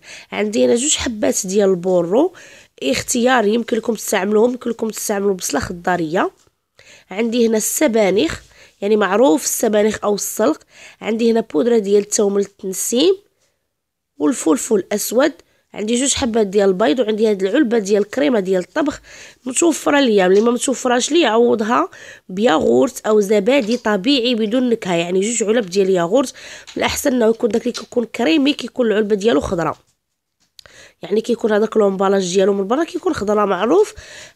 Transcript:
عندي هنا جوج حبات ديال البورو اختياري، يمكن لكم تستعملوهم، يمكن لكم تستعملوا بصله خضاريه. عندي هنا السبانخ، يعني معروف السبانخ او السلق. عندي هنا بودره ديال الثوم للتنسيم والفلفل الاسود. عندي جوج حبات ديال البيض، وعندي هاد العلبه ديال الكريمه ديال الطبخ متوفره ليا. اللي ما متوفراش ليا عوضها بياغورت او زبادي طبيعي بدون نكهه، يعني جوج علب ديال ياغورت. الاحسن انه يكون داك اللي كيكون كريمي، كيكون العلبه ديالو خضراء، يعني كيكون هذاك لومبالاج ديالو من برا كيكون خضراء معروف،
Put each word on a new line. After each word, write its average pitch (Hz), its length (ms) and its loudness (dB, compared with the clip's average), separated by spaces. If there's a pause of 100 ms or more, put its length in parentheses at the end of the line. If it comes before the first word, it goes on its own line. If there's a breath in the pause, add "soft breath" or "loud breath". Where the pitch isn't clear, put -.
(320 loud breath)
عندي 214 320 0
هنا 247 100 2
جوج 254 220 0
حبات 214 500 -4
ديال 196 240 2
البورو 185 640 0 (500 loud breath)
اختياري، 240 720 0
يمكن 233 220 -2
لكم 220 180 -2
تستعملوهم، 208 560 0
يمكن 247 200 -6
لكم 220 200 -6
تستعملوا 202 440 -2
بصله 185 260 -4
خضاريه. 180 720 -2 (800 loud breath)
عندي 226 360 0
هنا 226 100 0
السبانخ، 220 840 0 (420 soft breath)
يعني 208 140 2
معروف 220 480 2
السبانخ 214 600 0
او 208 100 0
السلق. 233 460 -2 (400 loud breath)
عندي 226 320 0
هنا 226 80 2
بودره 233 380 0
ديال 202 240 2
الثوم 202 360 0
للتنسيم 233 800 -2 (1040)
والفلفل 285 560 0
الاسود. 214 580 -2 (420)
عندي 214 200 -4
جوج 247 200 0
حبات 226 320 0
ديال 196 220 2
البيض، 220 320 2
وعندي 220 300 0
هاد 190 120 -2
العلبه 226 360 0
ديال 202 240 0
الكريمه 254 380 0
ديال 185 220 -2
الطبخ 302 380 -4 (460 loud breath)
متوفره 285 540 0
ليا. 208 260 4
اللي 190 140 4
ما 233 100 2
متوفراش 247 640 -2
ليا 320 160 2
عوضها 240 600 2 (400 loud breath)
بياغورت 240 800 0
او 214 140 4
زبادي 214 560 0
طبيعي 233 580 0
بدون 226 340 0
نكهه، 202 260 -2
يعني 175 260 0
جوج 220 280 -2
علب 226 180 0
ديال 185 240 0
ياغورت. 190 440 2 (420 loud breath)
الاحسن - 360 -2
انه 240 140 2
يكون 226 240 0
داك 214 120 -2
اللي 240 100 -4
كيكون 233 320 -6
كريمي، 277 480 0
كيكون - 340 -4
العلبه 214 300 0
ديالو 233 240 2
خضراء، 165 380 -4 (1200 loud breath)
يعني 208 180 0
كيكون 220 320 -2
هذاك 214 240 0
لومبالاج 196 580 2
ديالو 196 180 4
من 196 140 -2
برا 269 180 0
كيكون 330 300 -4
خضراء 208 320 0
معروف، 226 480 2 (420 loud breath)